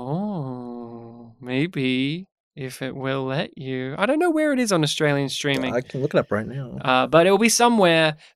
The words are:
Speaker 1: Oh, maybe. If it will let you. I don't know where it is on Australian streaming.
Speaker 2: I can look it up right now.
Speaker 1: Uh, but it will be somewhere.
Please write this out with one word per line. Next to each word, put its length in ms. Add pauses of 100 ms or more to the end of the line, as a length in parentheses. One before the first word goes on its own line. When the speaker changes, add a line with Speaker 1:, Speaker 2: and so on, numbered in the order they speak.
(320)
Speaker 1:
Oh, 1080
maybe. 840 (260)
If 280
it 160
will 260
let 340
you. 400
I 80
don't 140
know 100
where 220
it 80
is 140
on 100
Australian 460
streaming. 440
Speaker 2:
I 60
can 220
look 120
it 40
up 160
right 120
now. 360
Speaker 1:
Uh, 260
but 180
it 60
will 60
be 100
somewhere. 720 (180)